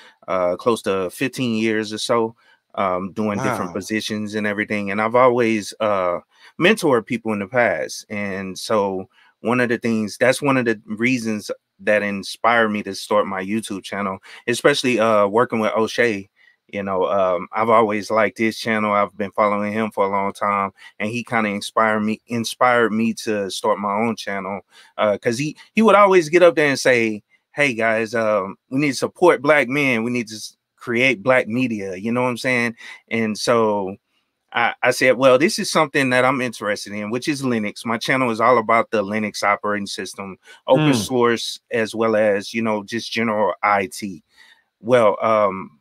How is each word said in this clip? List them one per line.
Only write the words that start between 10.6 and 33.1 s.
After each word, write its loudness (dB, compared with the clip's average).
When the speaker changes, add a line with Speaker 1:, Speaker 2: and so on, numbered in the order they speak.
Speaker 1:
the 0
reasons -2
that 2
inspired 2
me -4
to -8
start 0
my -6
YouTube -6
channel, -6
especially, 2
uh, 4
working 0
with 0
O'Shea. 0
You -6
know, -2
um, 0
I've -2
always 2
liked 0
his -2
channel. -2
I've 0
been -6
following 0
him -2
for 0
a 0
long -2
time, -2
and -4
he -6
kinda -2
inspired 0
me, -2
inspired 0
me 0
to -4
start -2
my -2
own -2
channel. -8
Uh, 2
'cause -2
he, -4
he 2
would 6
always 6
get 4
up 8
there 2
and 0
say, 2
"Hey 0
guys, 0
um, 0
we -2
need 0
to -4
support 2
black 4
men. 0
We -2
need -4
to -12
s-, -14
create 0
black 2
media." -4
You -4
know 0
what 0
I'm -6
saying? -2
And -2